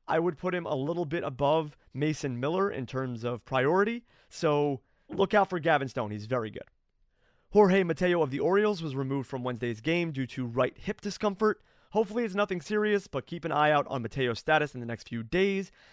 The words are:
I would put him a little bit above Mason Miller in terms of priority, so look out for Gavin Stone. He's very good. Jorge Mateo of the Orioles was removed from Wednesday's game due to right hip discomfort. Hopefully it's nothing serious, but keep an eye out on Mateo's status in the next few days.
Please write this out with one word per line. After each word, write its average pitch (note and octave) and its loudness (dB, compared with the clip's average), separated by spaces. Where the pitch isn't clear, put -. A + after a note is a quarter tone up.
I D#3+ 2
would E3+ 0
put F3+ -2
him F3 -4
a C3+ -2
little E3 -2
bit D#3 -4
above C#3+ 0
Mason C#3 -2
Miller F3 0
in C3 -6
terms B2+ -6
of A#2+ -6
priority, F#3 2
so D3 0
look F#3+ 0
out G3+ 4
for F3+ -4
Gavin D3 2
Stone. A2+ -4
He's G#2 -8
very A2+ -2
good. - -14
Jorge G3 6
Mateo F3 2
of C#3+ 0
the C3+ -2
Orioles G3 2
was D3 -6
removed C3+ -2
from B2+ -6
Wednesday's A#2+ -4
game E3 0
due C3+ -4
to B2+ -6
right B2 0
hip - -8
discomfort. G#3 -2
Hopefully G#3+ 0
it's F#3+ -4
nothing G3+ 0
serious, G#3 0
but - -6
keep E3 -8
an E3 -2
eye D3+ 4
out D3 4
on C3 -4
Mateo's A#2 -2
status D3+ 2
in B2+ -12
the A#2+ -10
next A#2 -10
few A#2 -6
days. F#3+ 0